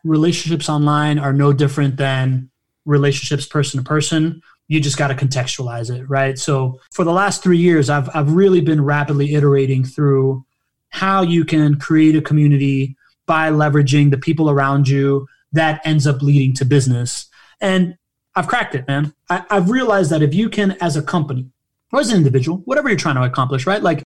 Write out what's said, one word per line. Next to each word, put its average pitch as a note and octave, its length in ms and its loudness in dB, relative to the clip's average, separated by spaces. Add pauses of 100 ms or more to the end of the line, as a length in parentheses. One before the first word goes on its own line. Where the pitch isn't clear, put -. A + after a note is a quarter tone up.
relationships D#3+ 640 0
online D3 500 0
are C#3 140 -2
no C#3+ 200 4
different C#3 440 0
than C3 520 -2 (360)
relationships C#3+ 600 -2
person C#3 380 -4
to - 20 -10
person. D#3 560 -2 (280)
You D#3 100 0
just C#3 200 -2
gotta C#3+ 160 -2
contextualize B2 800 -4
it, B2+ 160 -10
right? C3+ 300 -2
So C3 400 -2 (140)
for - 100 -2
the E3 100 0
last F#3+ 300 0
three F3 160 4
years, E3 320 2
I've, C#3+ 240 -2
I've D3+ 160 0
really F#3 300 4
been D3+ 240 2
rapidly D3 500 -2
iterating C#3 480 2
through C3+ 640 0 (460)
how F#3+ 320 0
you E3+ 220 2
can D3+ 320 2
create D#3 380 4
a D3+ 80 2
community C#3 760 2 (300)
by D#3+ 240 0
leveraging D3 640 2
the C3+ 60 0
people D#3 300 0
around C#3 380 2
you C#3 400 0 (240)
that D#3 340 0
ends D#3 220 0
up C#3 160 0
leading C#3 320 2
to C3+ 100 -4
business. B2+ 640 0 (340)
And F#3 360 0 (420)
I've E3+ 100 -4
cracked - 260 -4
it, B2+ 120 -8
man. D3 280 -4 (160)
I, F#3 180 -4
I've G3 220 2
realized G#3+ 400 0
that D#3 100 0
if D3 140 2
you A3 160 0
can, G3 320 -2
as E3 120 -2
a D3 80 -2
company C#3+ 460 -4 (420)
or C4 100 0
as A#3+ 100 -2
an G#3+ 80 2
individual, C#3 480 2
whatever C#4+ 200 -2
you're G3+ 120 0
trying D3 160 -2
to B2+ 80 0
accomplish, B2+ 440 -2
right? G3 160 -2
Like, E3 240 -2